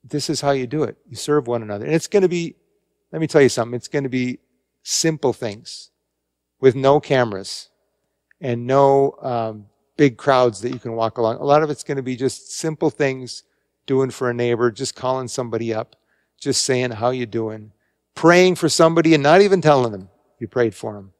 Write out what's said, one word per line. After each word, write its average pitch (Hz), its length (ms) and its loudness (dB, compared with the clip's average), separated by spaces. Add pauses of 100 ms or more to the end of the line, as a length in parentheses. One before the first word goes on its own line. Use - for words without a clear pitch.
This - 260 -6
is 143 120 -4
how 143 100 0
you 135 160 -2
do 143 160 -4
it. 110 140 -6 (120)
You 123 60 -16
serve 147 320 0
one 117 160 -4
another." 104 220 -10
And 151 100 -2
it's 160 100 0
gonna 196 220 2
be, 170 280 -4 (560)
let 160 80 -8
me 160 60 0
tell 151 160 4
you 127 80 8
something, 120 260 -4
it's 117 120 -10
gonna 139 220 -4
be 123 280 -4 (460)
simple 151 500 -2
things - 560 -12 (720)
with 131 160 4
no 139 240 4
cameras 113 720 -2 (720)
and 120 280 -6
no, 139 540 4
um, 110 480 -6 (260)
big 139 220 2
crowds 127 440 2
that 123 100 -6
you 127 60 -10
can 113 160 -10
walk 113 240 -2
along. 117 200 0
A - 60 -10
lot 147 200 2
of 151 80 -4
it's - 120 -10
gonna 139 200 -6
be 127 120 -6
just 123 360 -6
simple 160 400 -4
things, 131 500 -4 (460)
doing 131 240 0
for 123 180 -4
a 120 60 -4
neighbor, 120 340 0
just 113 240 -8
calling 127 340 -4
somebody 113 460 -6
up, 110 220 -8 (420)
just - 260 -2
saying, 123 280 0
"How 113 180 -2
you 127 160 -4
doing?" 110 460 -8 (420)
Praying 180 420 6
for 165 120 -2
somebody 165 460 4
and 147 80 4
not 160 200 6
even 190 200 4
telling 135 300 4
them 95 180 -14 (300)
you 117 80 -10
prayed 117 260 0
for 110 200 -10
them. 98 260 -18